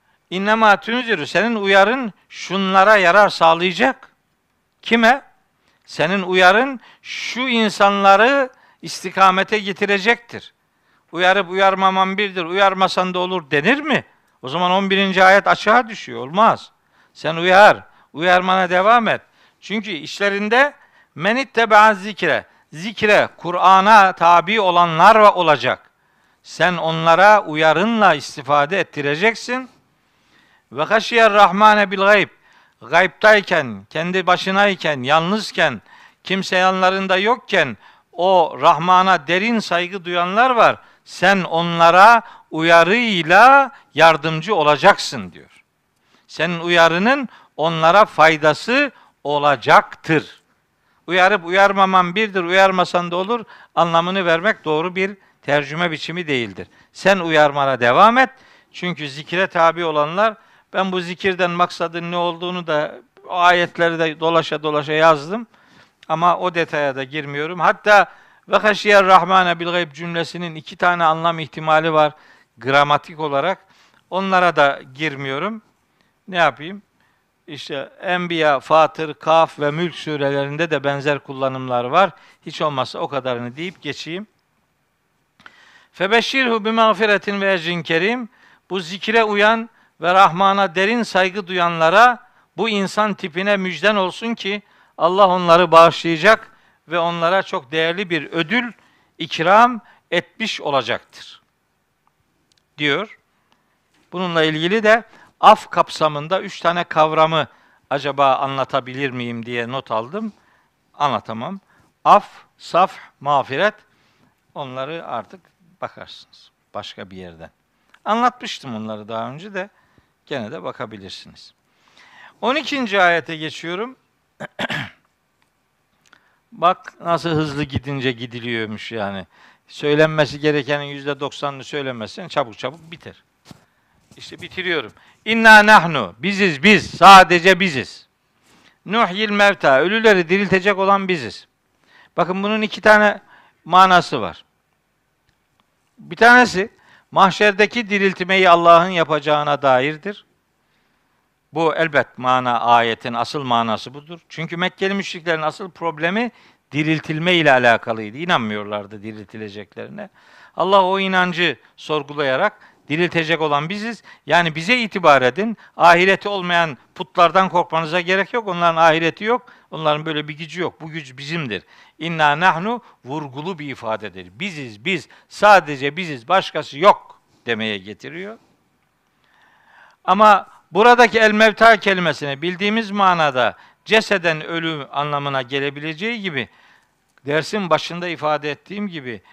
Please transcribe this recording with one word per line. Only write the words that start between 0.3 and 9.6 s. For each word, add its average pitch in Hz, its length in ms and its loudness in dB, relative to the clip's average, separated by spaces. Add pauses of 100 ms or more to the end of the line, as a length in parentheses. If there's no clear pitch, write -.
"İnnemâ 202 480 2
tunziru", 226 480 -6
senin 220 280 -2
uyarın 196 580 2 (160)
şunlara 190 680 2
yarar 190 320 4
sağlayacak. 175 800 0 (720)
Kime? 233 400 2 (640)
Senin 180 360 -2
uyarın 185 580 2 (220)
şu - 400 -10
insanları 220 1080 2 (320)
istikamete 185 800 0
getirecektir. 196 920 -4 (580)